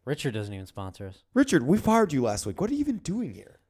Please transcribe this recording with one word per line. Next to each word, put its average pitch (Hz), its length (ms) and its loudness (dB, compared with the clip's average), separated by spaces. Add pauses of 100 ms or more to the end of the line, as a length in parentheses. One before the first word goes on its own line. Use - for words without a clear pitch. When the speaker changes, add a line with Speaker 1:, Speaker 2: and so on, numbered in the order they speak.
Speaker 1:
Richard 135 280 -4
doesn't 104 200 -6
even 95 120 -10
sponsor 95 420 -10
us. - 160 -18 (100)
Speaker 2:
Richard, 233 320 4
we 170 120 4
fired 214 340 4
you 135 100 2
last 104 240 0
week. 101 140 -6
What 208 100 0
are 285 40 -2
you 294 60 -2
even 277 180 -2
doing 185 360 -6
here? - 260 -18 (100)